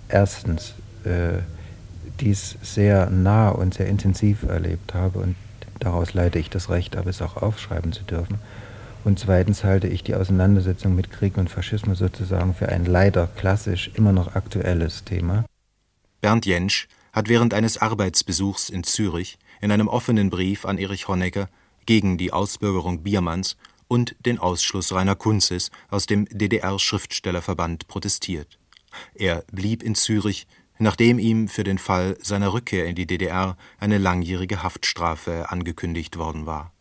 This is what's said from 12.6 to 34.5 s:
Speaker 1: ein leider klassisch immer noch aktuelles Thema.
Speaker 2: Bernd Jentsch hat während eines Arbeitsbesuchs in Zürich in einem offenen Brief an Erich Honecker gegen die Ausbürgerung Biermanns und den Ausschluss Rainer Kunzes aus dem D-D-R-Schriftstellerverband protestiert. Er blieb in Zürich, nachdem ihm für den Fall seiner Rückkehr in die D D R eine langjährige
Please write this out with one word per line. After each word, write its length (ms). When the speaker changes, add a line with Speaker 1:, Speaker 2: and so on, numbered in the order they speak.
Speaker 1:
ein 160
leider 420
klassisch 680
immer 180
noch 220
aktuelles 680
Thema. 400
Speaker 2:
Bernd 220
Jentsch 440
hat 160
während 260
eines 240
Arbeitsbesuchs 920
in 160
Zürich 540
in 100
einem 160
offenen 420
Brief 360
an 120
Erich 320
Honecker 400
gegen 320
die 140
Ausbürgerung 680
Biermanns 540
und 260
den 140
Ausschluss 540
Rainer 240
Kunzes 560
aus 180
dem 200
D-D-R-Schriftstellerverband 1600
protestiert. 720
Er 360
blieb 320
in 140
Zürich, 500
nachdem 400
ihm 300
für 160
den 140
Fall 440
seiner 300
Rückkehr 340
in 80
die 120
D 120
D 80
R 300
eine 180
langjährige 640